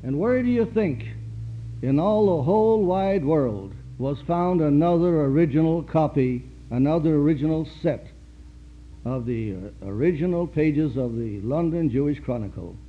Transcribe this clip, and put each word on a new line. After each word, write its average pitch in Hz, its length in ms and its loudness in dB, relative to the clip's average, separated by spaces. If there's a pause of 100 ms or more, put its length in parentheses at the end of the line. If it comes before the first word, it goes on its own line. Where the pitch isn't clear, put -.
And 135 160 -2
where 247 220 2
do 247 60 0
you 240 180 2
think, 175 400 -2 (720)
in 135 180 2
all 202 380 4
the 143 60 -2
whole 214 420 4
wide 190 400 2
world, 120 480 0 (260)
was 135 220 -4
found 175 400 0
another 165 640 4
original 160 580 2
copy, 131 640 0 (260)
another 151 440 2
original 151 520 2 (140)
set 147 280 -4 (960)
of 127 180 -4
the, 113 300 -4
uh, 95 320 -14
original 170 600 0
pages 151 520 0
of 120 180 -4
the 107 240 -6
London 160 480 -2
Jewish 139 320 0
Chronicle? 101 560 -8 (120)